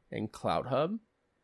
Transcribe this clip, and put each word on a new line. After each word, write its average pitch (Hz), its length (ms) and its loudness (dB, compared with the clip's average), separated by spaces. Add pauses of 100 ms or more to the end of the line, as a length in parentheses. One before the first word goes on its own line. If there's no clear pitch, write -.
(120)
and 107 200 -4
CloutHub, 135 680 0 (440)